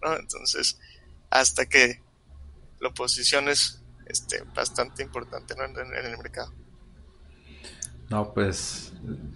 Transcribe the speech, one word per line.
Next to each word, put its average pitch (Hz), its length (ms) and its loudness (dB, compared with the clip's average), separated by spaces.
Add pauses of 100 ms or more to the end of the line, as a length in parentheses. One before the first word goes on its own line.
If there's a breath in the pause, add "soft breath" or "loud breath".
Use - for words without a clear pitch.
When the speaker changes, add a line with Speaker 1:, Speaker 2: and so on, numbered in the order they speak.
Speaker 1:
¿no? 160 140 2
Entonces, - 600 -2 (520 soft breath)
hasta 131 360 6
que 123 340 8 (760)
lo 127 160 -2
posiciones, 139 840 2 (260)
este, - 360 -4 (120)
bastante 127 480 -2
importante, 123 540 -8
¿no? 135 80 -4
en, 135 140 -10
en, 127 180 -8
en 127 160 -4
el 117 60 -8
mercado. 120 340 -10 (1600 loud breath)
Speaker 2:
No, 107 240 0
pues, - 580 0 (440)